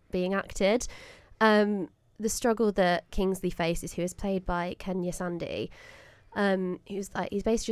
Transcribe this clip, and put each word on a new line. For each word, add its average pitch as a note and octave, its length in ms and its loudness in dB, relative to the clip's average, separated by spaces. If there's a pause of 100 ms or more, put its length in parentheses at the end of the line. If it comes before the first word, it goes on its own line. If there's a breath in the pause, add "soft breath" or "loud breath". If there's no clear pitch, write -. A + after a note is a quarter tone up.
(100)
being F#3 240 -2
acted. G3+ 520 0 (540 loud breath)
Um, G#3 480 4 (300)
the G#3+ 100 -2
struggle A3 440 2
that F3 380 2
Kingsley F#3+ 400 0
faces, E3+ 440 -2
who F3 80 -4
is F3+ 120 -4
played G3 320 -4
by F3 320 -2
Kenya F#3 340 -4
Sandi, F3 580 -6 (640 loud breath)
um, F#3+ 540 0
who's, G3 260 -8
like, F#3 160 -4
he's G3+ 120 -2
basically A3+ 300 0